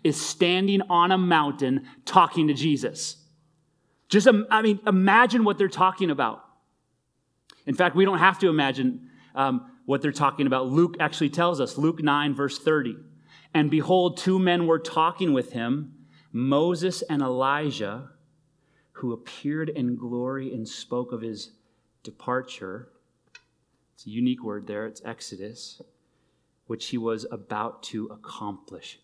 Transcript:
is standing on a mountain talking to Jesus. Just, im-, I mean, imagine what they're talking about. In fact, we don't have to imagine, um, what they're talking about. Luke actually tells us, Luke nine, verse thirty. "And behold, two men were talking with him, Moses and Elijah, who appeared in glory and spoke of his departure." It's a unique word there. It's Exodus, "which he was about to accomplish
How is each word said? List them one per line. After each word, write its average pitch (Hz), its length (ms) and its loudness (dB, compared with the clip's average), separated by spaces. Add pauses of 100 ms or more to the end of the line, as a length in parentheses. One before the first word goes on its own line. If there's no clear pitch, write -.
is 156 160 0
standing 190 720 0
on 175 240 4
a 185 60 2
mountain 143 680 2 (200)
talking 165 420 4
to 147 60 2
Jesus. 135 640 -2 (920)
Just, 202 180 4
im-, 220 240 6
I 220 120 4
mean, 208 240 2
imagine 208 580 6
what 202 140 2
they're 196 100 2
talking 185 420 2
about. 131 320 -2 (1200)
In 269 80 -2
fact, 175 200 2
we 190 120 6
don't 190 120 2
have 185 200 6
to 190 100 4
imagine, 135 600 0 (240)
um, 131 360 -2 (140)
what 135 160 0
they're 147 120 0
talking 143 340 0
about. 131 220 0
Luke 170 320 2
actually 151 300 0
tells 170 300 0
us, - 160 -6
Luke 160 260 -2
nine, 147 320 0
verse 139 240 -4
thirty. 143 380 0 (580)
"And 151 160 2
behold, 175 460 2
two 185 220 0
men 175 280 2
were 160 120 4
talking 165 540 0
with 127 200 0
him, 123 540 -6 (260)
Moses 156 720 0
and 143 200 -2
Elijah, 131 880 -4 (840)
who 123 200 -8
appeared 151 580 -8
in 123 260 -4
glory 123 560 -6
and 113 160 -8
spoke 123 440 -8
of 117 80 -8
his 110 320 -12 (500)
departure." 120 880 -10 (1040)
It's - 120 -20
a 110 40 -14
unique 123 340 -2
word 104 220 -10
there. 107 200 -8
It's 113 180 -16
Exodus, 110 760 -14 (840)
"which 113 220 -8
he 123 100 -6
was 113 320 -4
about 110 540 -8
to 110 240 -8
accomplish - 960 -16